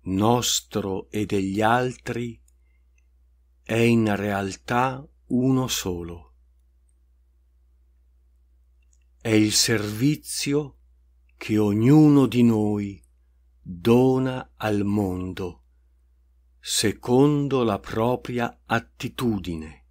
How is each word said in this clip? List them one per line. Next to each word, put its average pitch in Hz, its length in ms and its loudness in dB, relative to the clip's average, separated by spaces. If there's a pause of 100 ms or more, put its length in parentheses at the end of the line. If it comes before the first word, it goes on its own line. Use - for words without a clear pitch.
nostro 101 1080 -2
e 104 160 -4
degli 98 360 -4
altri 120 800 -2 (1200)
è 110 140 -4
in 117 400 2
realtà 104 920 -4 (180)
uno 127 420 0
solo. 85 680 -8 (2750)
È 120 80 -6
il 107 240 4
servizio 127 1300 -2 (580)
che 107 220 -2
ognuno 135 680 6
di 120 160 2
noi 104 580 0 (600)
dona 127 960 0
al 104 260 -2
mondo, 92 840 -4 (920)
secondo 135 1040 0
la 104 160 0
propria 120 840 -4
attitudine 92 1300 -6